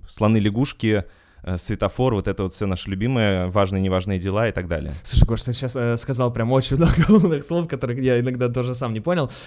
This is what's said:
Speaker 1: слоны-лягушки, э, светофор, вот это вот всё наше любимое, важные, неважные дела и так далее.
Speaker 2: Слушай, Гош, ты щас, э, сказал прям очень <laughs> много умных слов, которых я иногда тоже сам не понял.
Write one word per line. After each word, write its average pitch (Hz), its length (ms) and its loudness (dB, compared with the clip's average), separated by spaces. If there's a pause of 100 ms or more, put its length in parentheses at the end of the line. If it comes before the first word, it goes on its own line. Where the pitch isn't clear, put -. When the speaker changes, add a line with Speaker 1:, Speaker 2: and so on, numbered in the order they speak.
Speaker 1:
слоны-лягушки, 107 960 2 (400)
э, 90 140 -4
светофор, 107 560 -2
вот 98 140 -2
это 98 160 -2
вот 92 100 -4
всё 104 140 -4
наше 95 220 -4
любимое, 101 580 0
важные, 95 340 2
неважные 95 360 0
дела 98 300 -2
и 104 40 -2
так 90 160 -6
далее. 76 260 -6 (100)
Speaker 2:
Слушай, - 240 4
Гош, 110 160 -2
ты 123 100 -4
щас, 123 220 -6
э, 120 220 0
сказал 123 360 -2
прям 117 200 -2
очень 131 240 2
<laughs> - 0 -
много 165 340 6
умных 165 320 4
слов, 170 240 -4
которых 127 320 -4
я 127 200 2
иногда 123 300 0
тоже 123 260 -2
сам 123 180 -4
не 110 80 -6
понял. 165 280 0 (180)